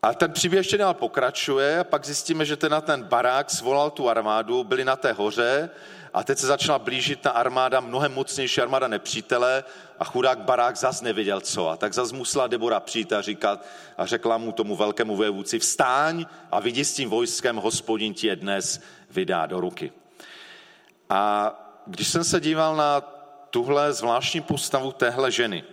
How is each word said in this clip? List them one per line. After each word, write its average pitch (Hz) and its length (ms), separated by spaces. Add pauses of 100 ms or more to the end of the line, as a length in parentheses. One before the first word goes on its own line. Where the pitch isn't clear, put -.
A 110 120
ten 165 180
příběh 180 260
ještě 190 200
dál 190 160
pokračuje 139 840
a 175 60
pak 143 200
zjistíme, 156 400
že 147 120
teda 151 240
ten 147 220
Barák 123 480
svolal 139 400
tu 139 180
armádu, 113 560
byli 131 200
na 131 120
té 127 160
hoře 120 580 (440)
a 95 100
teď 135 140
se 131 80
začala 139 320
blížit 127 420
ta 139 100
armáda, 127 500
mnohem 127 320
mocnější 131 480
armáda 131 280
nepřítele 123 760 (340)
a - 60
chudák 127 340
Barák 120 380
zas - 240
nevěděl 101 400
co. 90 280
A 80 80
tak 101 160
zas 117 200
musela 131 340
Debora 113 340
přijít 110 320
a 104 80
říkat 101 460 (320)
a 90 80
řekla 113 320
mu, 113 140
tomu 104 240
velkému 104 400
vojevůdci: 101 420
„Vstáň 156 680 (240)
a - 100
vyjdi 123 240
s - 100
tím 123 160
vojskem, 117 460
Hospodin 107 580
ti - 120
je 98 100
dnes 95 440 (300)
vydá 90 360
do 90 140
ruky.“ 87 320 (1160)
A 104 420 (340)
když - 220
jsem 170 160
se 175 160
díval 156 360
na 147 240 (500)
tuhle 143 420
zvláštní 123 480
postavu 135 520
téhle 127 380
ženy 104 420